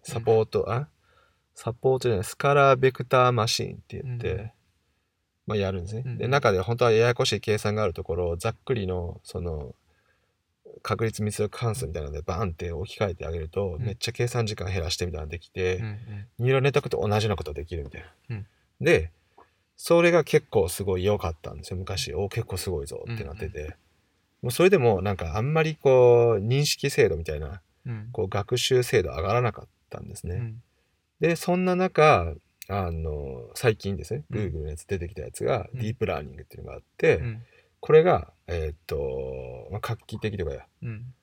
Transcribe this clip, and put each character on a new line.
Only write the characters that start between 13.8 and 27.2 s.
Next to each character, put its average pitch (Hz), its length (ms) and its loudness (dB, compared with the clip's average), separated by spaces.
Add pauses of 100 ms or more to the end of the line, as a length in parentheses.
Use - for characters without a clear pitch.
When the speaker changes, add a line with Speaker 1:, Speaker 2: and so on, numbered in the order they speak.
Speaker 2:
ん。 123 40 -4
Speaker 1:
め 101 80 -4
っ - 20 -8
ち - 140 -6
ゃ - 20 -6
計 120 160 -2
算 120 180 -2
時 107 100 -6
間 92 160 -6
減 95 100 -2
ら 80 80 -4
し - 80 -4
て 90 80 -4
み 85 60 -6
た 80 60 -8
い 76 40 -8
な 76 40 -8
の 76 60 -10
で 82 80 -8
き - 100 -20
て、 92 280 -2
Speaker 2:
う 95 40 -6
ん 113 40 -4
う - 40 -6
ん。 104 80 -10 (420)
Speaker 1:
ニ 120 80 0
ュ - 20 4
ー 131 40 4
ラ 135 60 2
ル - 20 2
ネ 139 80 2
ッ - 20 2
ト - 60 0
ワ 143 40 2
ー - 20 -16
ク - 60 -10
と - 80 -2
同 104 220 0
じ 104 60 0
よ 110 40 0
う - 20 0
な 98 40 0
こ - 80 -10
と 76 100 -8
で 78 120 -8
き 87 100 -8
る 78 80 -6
み 71 60 -12
た - 80 -16
い - 40 -12 (280)
な。 117 60 -8
Speaker 2:
う 104 40 -10
ん。 107 80 -14 (320)
Speaker 1:
で、 107 320 2 (680)
そ 170 240 6
れ 170 100 6
が 170 120 6
結 - 260 2
構 92 200 2
す - 140 -6
ご 92 160 0
い 90 40 -2
良 104 140 2
か 87 120 -2
っ 82 120 -6
た - 120 -10
ん - 40 -12
で 76 60 -14
す - 100 -10
よ、 90 40 -6
昔。 92 360 -6
お、 95 160 -4
結 - 160 -4
構 92 120 -8
す - 120 -6
ご 78 140 -4
い - 20 -8
ぞ - 260 -12
っ 117 60 -8
て 110 60 -8
な 71 100 -10
っ - 40 -12
て 78 120 -8
て。 73 100 -10
Speaker 2:
う - 40 -8
ん - 20 -8
う 78 40 -10
ん。 80 40 -14 (680)
Speaker 1:
も 123 60 -2
う - 20 -4
そ 165 120 2
れ 190 60 8
で 196 80 6
も、 113 240 4
な 98 120 0
ん 92 40 -2
か 82 200 -4
あ - 20 2
ん 139 140 0
ま 160 100 4
り 156 120 -2
こ 120 640 6
う、 98 60 -4
認 135 200 2
識 139 240 -2
精 120 200 4
度 80 80 0
み 80 60 -6